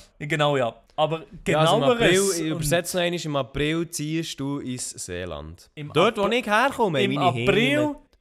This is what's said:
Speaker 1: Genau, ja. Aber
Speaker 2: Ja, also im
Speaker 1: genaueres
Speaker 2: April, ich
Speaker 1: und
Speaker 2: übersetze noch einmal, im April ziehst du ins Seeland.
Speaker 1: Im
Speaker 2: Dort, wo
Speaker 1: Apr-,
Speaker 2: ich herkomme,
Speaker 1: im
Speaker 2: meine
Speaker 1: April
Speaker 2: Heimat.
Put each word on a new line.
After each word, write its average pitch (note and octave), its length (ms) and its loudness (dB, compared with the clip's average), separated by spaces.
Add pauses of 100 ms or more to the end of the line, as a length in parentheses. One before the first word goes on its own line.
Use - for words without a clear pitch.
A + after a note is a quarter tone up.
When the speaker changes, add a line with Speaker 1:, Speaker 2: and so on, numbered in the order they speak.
(180)
Speaker 1:
Genau, D3 380 0
ja. A#2+ 180 0 (220)
Aber D#3 280 -2 (220)
Speaker 2:
Ja, D#3 140 2
also E3 160 6
im - 60 2
Speaker 1:
genaueres A#3+ 180 4
Speaker 2:
April, F3+ 140 6 (220)
ich E3+ 40 -4 (120)
Speaker 1:
und D#3 60 -4
Speaker 2:
übersetze E3+ 380 0
noch F3 80 0
einmal, F3 200 -2
im D3 120 -2
April D3+ 540 -2
ziehst D#3+ 500 -6
du C#3+ 200 -4
ins B2 300 -8
Seeland. F2 840 -10
Speaker 1:
Im D3+ 180 -12
Speaker 2:
Dort, G#3 240 4
wo G#3 60 -2
Speaker 1:
Apr-, G3+ 160 0
Speaker 2:
ich A#3 80 -4
herkomme, G#3+ 560 2
Speaker 1:
im G3 120 0
Speaker 2:
meine F3+ 120 0
Speaker 1:
April G#3+ 520 2
Speaker 2:
Heimat. D4 180 0 (240)